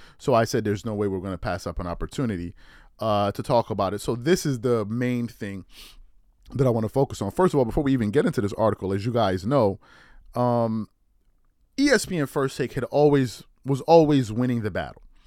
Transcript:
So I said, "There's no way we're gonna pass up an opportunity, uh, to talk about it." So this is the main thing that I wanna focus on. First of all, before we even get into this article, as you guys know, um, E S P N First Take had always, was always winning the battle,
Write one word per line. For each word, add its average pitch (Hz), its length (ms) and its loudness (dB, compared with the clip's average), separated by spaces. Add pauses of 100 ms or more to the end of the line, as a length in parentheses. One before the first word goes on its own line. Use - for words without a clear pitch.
(180)
So - 160 2
I 113 100 6
said, 113 200 -2
"There's 104 200 -2
no 113 100 -6
way 104 140 0
we're 95 120 -4
gonna 92 180 -8
pass 90 280 -6
up 90 120 -8
an 95 80 -6
opportunity, 87 680 -6 (440)
uh, 104 340 0
to 123 100 -6
talk 120 280 0
about 98 240 -2
it." 104 60 -6
So 127 140 -4
this 139 300 0
is 135 160 -2
the 117 260 0
main 120 400 -4
thing 98 380 -12 (880)
that 131 140 0
I 123 40 4
wanna 113 200 0
focus - 320 -2
on. 101 80 -4
First 185 240 2
of 147 40 2
all, 131 60 4
before 113 200 -2
we 135 80 2
even 117 180 0
get 143 160 2
into 143 160 -2
this 101 120 -2
article, 101 380 0
as 101 140 -2
you 123 60 -4
guys 95 340 0
know, 110 320 2 (560)
um, 117 540 -2 (880)
E 285 100 4
S 240 160 4
P 180 140 -4
N 143 80 0
First 135 320 -4
Take 127 160 -4
had 127 100 -4
always, 143 600 4 (200)
was 139 180 -2
always 147 500 6
winning 120 300 -2
the 104 80 -4
battle, 82 320 -8 (240)